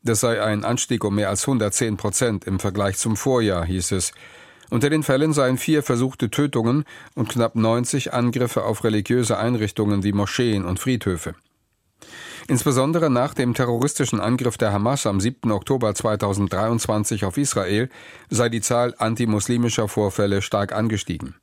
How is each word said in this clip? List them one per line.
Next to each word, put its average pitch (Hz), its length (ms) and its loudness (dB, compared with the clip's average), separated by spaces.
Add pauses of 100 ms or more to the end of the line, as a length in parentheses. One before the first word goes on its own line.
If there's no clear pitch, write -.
Das 113 200 0
sei 117 200 2
ein 104 240 0
Anstieg 120 380 0
um 101 100 0
mehr 104 160 2
als 101 160 -2
hundertzehn 110 520 0
Prozent 104 480 0
im 98 140 -2
Vergleich 101 380 0
zum 110 180 0
Vorjahr, 110 480 2
hieß 90 280 -2
es. 95 200 -2 (600)
Unter 120 180 2
den 156 140 2
Fällen 147 300 2
seien 127 260 2
vier 151 240 2
versuchte 127 480 0
Tötungen 135 520 2 (300)
und 113 160 -2
knapp 117 260 0
neunzig 117 560 0
Angriffe 120 520 0
auf 110 200 -2
religiöse 110 540 2
Einrichtungen 104 680 0
wie 104 80 2
Moscheen 101 540 0
und 95 140 -2
Friedhöfe. 98 560 -2 (1120)
Insbesondere 147 640 2
nach 123 240 0
dem 123 180 0
terroristischen 120 680 0
Angriff 120 380 0
der 107 160 0
Hamas 113 320 0
am 98 140 2
siebten 113 320 0
Oktober 110 420 0
zweitausenddreiundzwanzig 104 1300 0
auf 95 140 -2
Israel 110 500 0 (440)
sei 117 180 2
die 113 120 -2
Zahl 120 360 0
antimuslimischer 113 880 0
Vorfälle 101 540 0
stark 101 320 -2
angestiegen. 107 680 -4